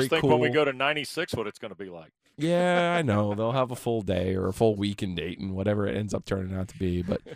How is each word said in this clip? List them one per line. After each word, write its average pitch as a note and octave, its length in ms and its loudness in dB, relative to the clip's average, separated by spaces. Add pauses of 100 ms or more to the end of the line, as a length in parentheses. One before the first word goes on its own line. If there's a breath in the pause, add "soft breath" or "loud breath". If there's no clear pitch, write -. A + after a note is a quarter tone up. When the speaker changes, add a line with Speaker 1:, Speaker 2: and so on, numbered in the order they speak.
Speaker 1:
just C3 100 2
think D#3+ 100 4
Speaker 2:
cool. C#3+ 100 4
Speaker 1:
when D#3 100 6
we - 100 2
go D3 140 4
to C#3 80 0
ninety-six, D3 640 -2
what G#2+ 140 -4
it's - 100 -12
gonna G#2 160 -12
be F#2+ 160 -12
like. E2 220 -16 (240)
Speaker 2:
Yeah, F3 640 2
I E3+ 40 2
know. G#2 320 2
They'll A2+ 180 0
have B2+ 180 0
a A#2+ 60 -8
full A#2 240 -2
day F#2 340 0
or F#2 140 0
a F#2+ 60 -2
full A2 200 4
week G2+ 280 -2
in F#2 120 -4
Dayton, F2 380 -6
whatever G2+ 340 0
it - 80 -2
ends G#2 200 -4
up G#2 100 -2
turning F#2+ 320 -4
out F#2 120 -4
to - 100 -18
be. F2+ 240 0
But, - 180 -2 (160 loud breath)